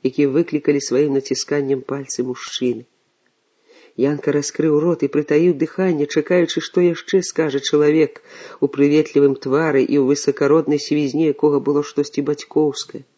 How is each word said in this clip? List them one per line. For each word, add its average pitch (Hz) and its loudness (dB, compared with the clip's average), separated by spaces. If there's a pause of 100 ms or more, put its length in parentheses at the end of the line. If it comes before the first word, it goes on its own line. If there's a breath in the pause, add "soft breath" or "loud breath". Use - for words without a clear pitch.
які 135 0
выклікалі 147 0
сваім 139 0
націсканнем 135 -4
пальцы 135 -8
мужчыны. 123 -6 (1120 soft breath)
Янка 143 -2
раскрыў 147 0
рот 160 -2
і 139 -2
прытаіў 151 2
дыханне, 156 -2
чакаючы, 165 0
што 180 2
яшчэ 175 0
скажа 143 -2
чалавек 151 2 (360 loud breath)
у 139 0
прыветлівым 143 4
твары 139 0
і - 0
ў 135 4 (100)
высакароднай 143 0
сівізні, 147 0
якога 143 0
было 143 0
штосьці 143 -4
бацькоўскае. - -4 (140)